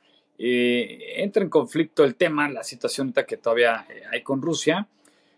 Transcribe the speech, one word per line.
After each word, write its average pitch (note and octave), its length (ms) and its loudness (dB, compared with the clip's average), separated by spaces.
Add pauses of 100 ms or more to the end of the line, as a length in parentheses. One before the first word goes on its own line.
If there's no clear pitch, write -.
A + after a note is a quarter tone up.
(380)
Eh, B2 840 0
entra G3+ 200 0
en F3+ 60 -2
conflicto D#3 560 2
el B2+ 120 2
tema, D3 340 0
la C3 120 -10
situación C3 440 -6
ahorita C3 180 0
que - 140 -8
todavía, A#2 500 2
eh, - 140 -20 (100)
hay B2 100 -4
con C3+ 200 -2
Rusia, E3 440 0 (520)